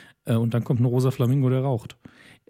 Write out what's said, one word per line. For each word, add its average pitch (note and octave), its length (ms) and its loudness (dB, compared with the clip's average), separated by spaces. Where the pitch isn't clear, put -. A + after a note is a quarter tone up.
Äh, A#2+ 80 0
und A2+ 180 0
dann A#2+ 120 0
kommt B2 160 0
ein B2 40 4
rosa B2+ 280 2
Flamingo, B2+ 360 2
der C3 140 0
raucht. C3 340 -4